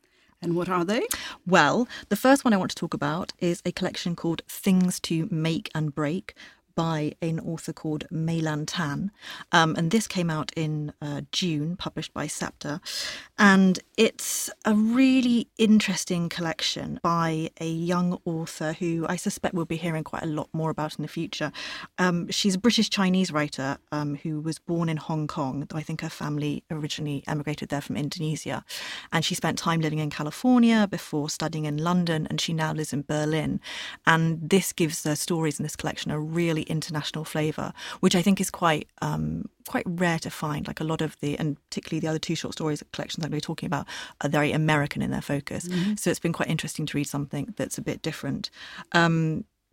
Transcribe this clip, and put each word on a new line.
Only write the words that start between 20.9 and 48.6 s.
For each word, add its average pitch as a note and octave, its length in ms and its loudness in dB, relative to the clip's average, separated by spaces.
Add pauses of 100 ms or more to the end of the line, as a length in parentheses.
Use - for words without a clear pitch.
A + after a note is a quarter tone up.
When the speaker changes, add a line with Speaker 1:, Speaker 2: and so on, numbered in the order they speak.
Speaker 2:
in - 40 -4
the D3+ 80 -6
future. E3+ 420 -6 (460)
Um, F3+ 320 2
she's F#3+ 260 2
a F#3 40 -2
British A3+ 300 4
Chinese F#3 400 2
writer, D3 480 -2 (140)
um, D3 240 -2
who D#3 240 -6
was D#3 180 -4
born E3+ 300 0
in D#3+ 80 0
Hong D3+ 320 -2
Kong, C#3+ 400 -4
though - 100 -8
I D#3 60 -4
think D#3+ 160 -8
her D#3+ 100 -6
family D3 640 -4
originally D3 560 -4
emigrated D3+ 400 -4
there C#3+ 140 -4
from - 160 -6
Indonesia. D3 640 -4 (480)
And D#3+ 140 2
she F3+ 100 -2
spent - 220 -2
time E3 240 0
living D#3 180 0
in D3+ 120 -2
California A3+ 800 4
before D#3 400 -4
studying D#3 360 -4
in D3 120 -2
London, E3 520 2
and D#3 100 -2
she - 140 -2
now D#3 180 0
lives D#3 220 -4
in D3 80 -2
Berlin. D3+ 580 0 (460)
And D#3+ 440 4
this F#3+ 220 4
gives E3 320 -2
her D3+ 140 0
stories D#3+ 420 0
in - 40 -4
this D3+ 120 -6
collection - 360 -4
a D3+ 80 -2
really D#3+ 500 0
international D#3 560 -4
flavour, D3+ 480 -2 (260)
which F#3 160 4
I F3 60 4
think F#3+ 180 4
is F#3 120 -2
quite, D#3+ 360 2 (140)
um, D3+ 480 -2 (180)
quite - 200 -4
rare E3+ 320 2
to E3 100 -8
find. D3+ 380 -4
Like, - 120 -6
a D#3+ 40 -4
lot D#3+ 180 0
of - 180 -4
the, C#3+ 200 -2
and D3+ 180 -2 (140)
particularly - 280 -4
the D#3+ 80 0
other D#3+ 120 0
two E3 160 -2
short - 180 -6
stories D3+ 300 -2 (100)
collections - 320 -6
I'm D3 60 -2
gonna D3+ 60 -2
be D3+ 40 -4
talking - 240 -6
about, D#3+ 220 -2 (340)
are D3 80 0
very D3+ 220 4
American D3+ 500 2
in B2 80 -2
their C3 120 -2
focus. - 460 -6
Speaker 1:
Mm-hmm. F3+ 280 0
Speaker 2:
So F#3 160 0
it's - 80 -2
been E3+ 120 0
quite - 160 -2
interesting D#3 380 -4
to - 100 -6
read C#3+ 120 -2
something C#3+ 500 -6
that's - 220 -4
a - 20 -6
bit - 220 -6
different. - 480 -6 (400)